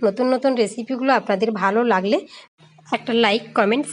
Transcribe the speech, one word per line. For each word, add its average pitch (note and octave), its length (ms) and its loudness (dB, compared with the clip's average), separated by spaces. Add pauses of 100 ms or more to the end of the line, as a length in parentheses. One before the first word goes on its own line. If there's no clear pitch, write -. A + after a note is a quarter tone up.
নতুন A3 260 0
নতুন B3+ 260 2
রেসিপিগুলো A#3 580 -2
আপনাদের G#3 400 0
ভালো G3 320 0
লাগলে G#3 340 2 (720)
একটা - 260 -4
লাইক, A3+ 300 2 (100)
কমেন্ট, A#3 380 2